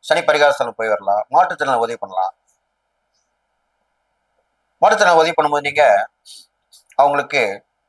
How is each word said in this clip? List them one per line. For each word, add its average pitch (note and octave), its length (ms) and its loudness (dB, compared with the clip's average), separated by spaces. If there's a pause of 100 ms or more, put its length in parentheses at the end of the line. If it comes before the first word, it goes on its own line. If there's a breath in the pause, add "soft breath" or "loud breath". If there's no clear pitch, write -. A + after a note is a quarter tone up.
சனி - 140 0
பரிகார D3 340 2
ஸ்தலம் A#2+ 240 -8
போய் A2 140 -2
வரலாம், G2+ 280 -2 (100)
மாற்றுத்திறனாளி D3 520 0
உதவி A2+ 180 -8
பண்ணலாம். F#2+ 320 -8 (2500)
மாற்றுத்திறனாளி G3 400 4
உதவி D#3+ 160 0
பண்ணும்போது D3 320 -2
நீங்க C#3+ 140 0 (1120 loud breath)
அவங்களுக்கு C#3+ 440 0 (480)